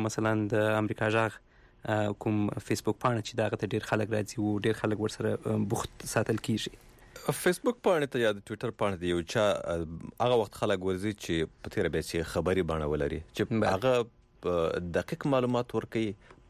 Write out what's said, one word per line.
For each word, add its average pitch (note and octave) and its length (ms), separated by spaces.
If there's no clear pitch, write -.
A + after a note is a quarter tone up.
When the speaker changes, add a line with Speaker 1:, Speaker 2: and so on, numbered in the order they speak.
Speaker 1:
مثلاً A2 480
د G#2+ 240
امریکا A2 400
غږ A2 160
کوم G#2+ 140
فیسبوک G#2+ 340
پاڼه A#2+ 240
چې A2+ 140
دغه A2 240
ته F#2+ 100
ډېر G#2+ 160
خلک G#2+ 240
راځي G#2+ 240
او G#2 160
ډېر A2 120
خلک G#2+ 260
ورسره G#2+ 520
بوخت - 400
ساتل A2+ 340
کیږي؟ - 260
Speaker 2:
فیسبوک - 460
پاڼې D#3 260
ته A#2+ 100
یا G#2+ 80
د G2+ 140
ټویټر A2 340
پاڼې G2+ 240
ته - 80
یو F2 80
چا، G#2+ 100
هغه B2 200
وخت - 180
خلک G2 260
ورځي F#2+ 240
چې E2 260
په - 80
تېره E2+ 240
بیا D#2 100
چې E2 240
خبري F2+ 400
بڼه D#2 220
ولري، D2 260
چې G#2+ 140
Speaker 1:
بله. G#2 260
Speaker 2:
هغه F2+ 1200
دقیق D3+ 400
معلومات B2 400
ورکوي، A2+ 320